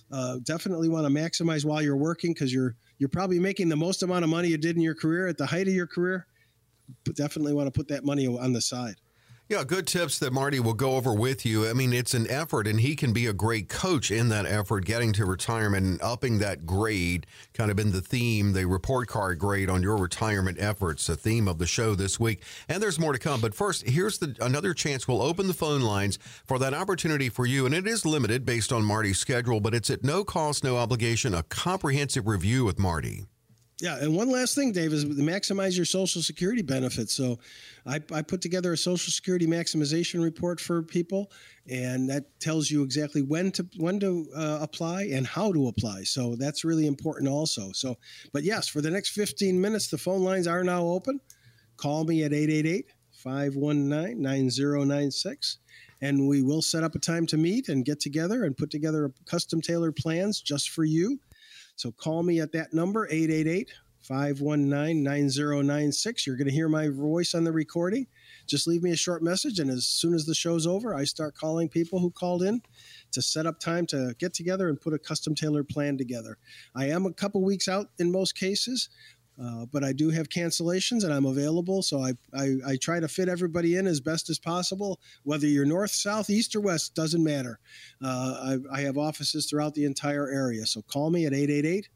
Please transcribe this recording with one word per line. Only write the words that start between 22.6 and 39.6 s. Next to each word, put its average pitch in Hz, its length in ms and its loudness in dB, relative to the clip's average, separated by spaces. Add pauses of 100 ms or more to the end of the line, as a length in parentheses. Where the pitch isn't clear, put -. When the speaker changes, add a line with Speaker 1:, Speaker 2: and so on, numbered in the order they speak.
Speaker 2:
And 180 120 -2
there's 196 160 0
more 160 140 2
to 127 80 -2
come. 139 220 0
But 113 120 0
first, - 340 -2
here's 180 300 2
the, 147 220 -4
another 147 340 0
chance. 139 360 -2
We'll 117 120 2
open 170 260 0
the 180 60 2
phone 147 280 0
lines 101 360 2 (300)
for 131 100 0
that 135 160 0
opportunity 160 540 0
for 123 180 -2
you, 131 200 2
and 135 100 2
it 185 100 0
is 220 200 0
limited 135 400 0
based 117 260 0
on 113 140 2
Marty's 104 340 2
schedule, 120 400 0
but 110 160 2
it's 113 140 0
at 123 160 0
no 170 180 0
cost, 151 400 0
no 131 140 2
obligation, 117 560 0
a 85 100 0
comprehensive 143 840 -2
review 110 360 2
with 95 160 2
Marty. 76 460 -2 (580)
Speaker 1:
Yeah, 165 160 -4
and 151 160 2
one 226 140 2
last 254 260 2
thing, 277 160 2
Dave, 165 220 0
is 151 100 0
maximize 180 720 0
your 180 80 2
Social 180 380 0
Security 185 400 0
benefits. 131 520 -2
So 127 240 0 (480)
I, 139 140 -4 (140)
I 156 80 -2
put 180 180 -4
together 180 320 -2
a 160 60 2
Social 180 340 0
Security 180 340 0
maximization 165 800 0